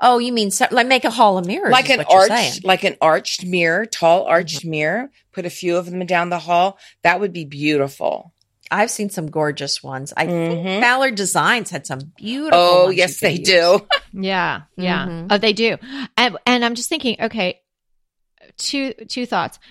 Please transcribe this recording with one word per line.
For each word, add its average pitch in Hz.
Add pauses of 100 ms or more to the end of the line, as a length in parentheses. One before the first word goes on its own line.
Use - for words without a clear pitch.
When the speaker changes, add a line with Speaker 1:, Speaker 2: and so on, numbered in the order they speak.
Speaker 1:
Oh, 247
you 240
mean, 214
se-, -
like, 240
make 254
a 277
hall 220
of 185
mirrors 320
Speaker 2:
Like 262
Speaker 1:
is 262
Speaker 2:
an 247
Speaker 1:
what -
you're 190
Speaker 2:
arch, 196
Speaker 1:
saying. 196
Speaker 2:
like 185
an 190
arched 160
mirror, 180
tall 175
arched 165
Speaker 1:
Mm-hmm. 170
Speaker 2:
mirror. 165 (220)
Put 180
a 175
few 175
of 175
them 180
down 175
the 175
hall. 175 (240)
That 175
would 196
be 175
beautiful. 143 (380)
Speaker 1:
I've 208
seen 208
some 160
gorgeous 147
ones. 135
I 160
think 165
Speaker 2:
Mm-hmm. 190
Speaker 1:
Ballard 254
Designs 190
had 156
some 135 (160)
beautiful 254
Speaker 2:
Oh, 180
Speaker 1:
ones 185
you -
Speaker 2:
yes, 180
Speaker 1:
could -
Speaker 2:
they 165
Speaker 1:
use. 160
Speaker 2:
do. 180
<laughs> 554 (120)
Speaker 3:
Yeah, 185 (160)
yeah. 180
Speaker 1:
Mm-hmm. 170
Speaker 3:
Oh, 208
they 214
do. 220 (400)
And, 240
and 247
I'm 240
just 240
thinking, 269
okay, 220 (960)
two, 269 (120)
two 247
thoughts. 190 (120)